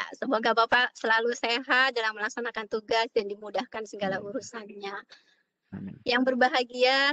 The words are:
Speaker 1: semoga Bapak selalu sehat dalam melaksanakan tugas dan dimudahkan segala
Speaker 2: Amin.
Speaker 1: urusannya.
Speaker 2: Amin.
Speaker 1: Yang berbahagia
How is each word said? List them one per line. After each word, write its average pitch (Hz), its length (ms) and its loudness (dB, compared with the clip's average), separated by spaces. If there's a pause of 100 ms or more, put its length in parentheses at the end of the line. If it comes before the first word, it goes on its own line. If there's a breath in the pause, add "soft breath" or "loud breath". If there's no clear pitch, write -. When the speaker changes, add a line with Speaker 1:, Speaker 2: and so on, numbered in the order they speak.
(140)
Speaker 1:
semoga 226 400 0
Bapak 233 400 2
selalu 226 400 2
sehat 254 640 0
dalam 220 160 -2
melaksanakan 220 560 -6
tugas 226 480 0
dan 208 80 0
dimudahkan 202 640 -8
segala 190 320 -2
Speaker 2:
Amin. 202 80 -10
Speaker 1:
urusannya. 208 680 -10 (800 soft breath)
Speaker 2:
Amin. 98 320 -12
Speaker 1:
Yang 240 240 2
berbahagia 254 840 4